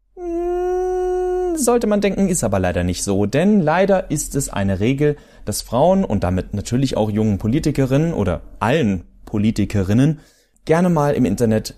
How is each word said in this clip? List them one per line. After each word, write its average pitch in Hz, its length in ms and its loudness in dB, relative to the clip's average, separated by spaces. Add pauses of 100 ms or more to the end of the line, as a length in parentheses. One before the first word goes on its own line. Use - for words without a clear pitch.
(160)
Hm, 359 1400 -2
sollte 240 300 2
man 208 140 0
denken, 196 280 0
ist 180 140 -2
aber 101 160 0
leider 87 260 0
nicht 90 180 -2
so. 101 220 0
Denn 185 340 2
leider 185 520 2
ist 147 240 -4
es 139 120 -2
eine 98 320 -2
Regel, 139 380 0 (260)
dass - 180 -6
Frauen 180 420 2
und 98 220 -2
damit 90 280 -2
natürlich 123 440 -2
auch 107 120 0
jungen 107 280 0
Politikerinnen 143 760 0
oder 85 280 -2 (180)
allen 110 460 0 (200)
Politikerinnen 107 960 0 (460)
gerne 175 240 4
mal 147 240 2
im 127 100 2
Internet 107 540 0